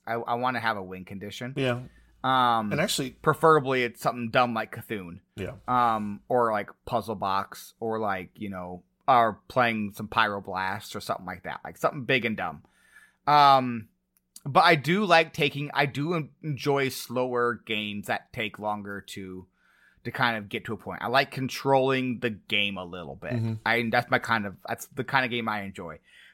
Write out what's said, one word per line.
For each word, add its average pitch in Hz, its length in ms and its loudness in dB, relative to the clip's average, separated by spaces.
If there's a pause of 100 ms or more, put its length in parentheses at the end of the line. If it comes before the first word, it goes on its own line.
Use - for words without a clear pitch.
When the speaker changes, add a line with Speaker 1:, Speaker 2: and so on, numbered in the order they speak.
Speaker 1:
I, 117 60 -4
I 117 220 -2
wanna 123 260 -2
have 113 160 -2
a 98 60 -8
win 92 240 -12
condition. 110 500 -10
Speaker 2:
Yeah. 127 240 0 (440)
Speaker 1:
Um, 120 480 2
Speaker 2:
And 147 80 0
actually 143 300 -2
Speaker 1:
preferably 143 720 4
it's 117 160 -4
something 120 300 -2
dumb 123 240 4
like 110 200 -4
Cthulhu. 92 460 -8 (160)
Speaker 2:
Yeah. 95 160 -6 (160)
Speaker 1:
Um, 110 600 2
or, 120 220 4
like, 104 200 -2 (160)
Puzzle 113 280 -2
Box, 98 640 -4
or, 110 220 -4
like, 95 340 -4
you 104 160 -10
know, 90 320 -10 (240)
or 117 320 4 (100)
playing 110 460 0
some 107 140 -10
Pyroblast 101 880 -2
or 101 40 -8
something 92 260 -6
like 92 160 -10
that. - 200 -10
Like, - 140 -14
something 143 280 -2
big 120 200 2
and 110 140 -2
dumb. 82 240 -6 (640)
Um, 135 640 6 (580)
but 151 180 4
I 170 120 8
do 170 280 2
like 165 300 4
taking, 147 400 -2
I 143 100 2
do 143 300 -2
en-, 160 160 -2 (120)
enjoy 139 460 0
slower 120 800 -2
games 104 400 -4
that - 260 -4
take 110 260 -6
longer 101 500 -6
to, 92 380 -12 (580)
to 120 60 -8
kind 117 280 -2
of 101 100 -10
get 110 160 -8
to 117 80 -6
a 101 60 -6
point. - 240 -10
I 104 60 -2
like 135 220 4
controlling 131 880 2
the 120 100 0
game 101 480 -2
a 92 60 -8
little 85 300 -10
bit. - 180 -8
Speaker 2:
Mm-hmm. 113 200 -2 (140)
Speaker 1:
I, 117 260 2
that's 123 180 0
my 127 80 2
kind 113 280 -2
of, 95 80 -8 (120)
that's - 200 -8
the - 180 -6
kind 131 220 0
of 117 40 -2
game 113 200 -2
I 104 140 -4
enjoy. 95 340 -12 (360)